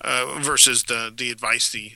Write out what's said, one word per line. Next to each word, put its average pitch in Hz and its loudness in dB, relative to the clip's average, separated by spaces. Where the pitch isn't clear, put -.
uh, 135 -2
versus 139 4
the, 113 -4
the 123 -6
advice 113 -2
the 104 -10